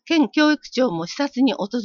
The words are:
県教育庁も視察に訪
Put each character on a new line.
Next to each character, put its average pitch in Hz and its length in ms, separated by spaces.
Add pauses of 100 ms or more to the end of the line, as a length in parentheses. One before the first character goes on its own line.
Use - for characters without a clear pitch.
県 226 240
教 302 240
育 - 160
庁 240 220
も 165 160
視 - 80
察 277 260
に 254 140
訪 - 140 (160)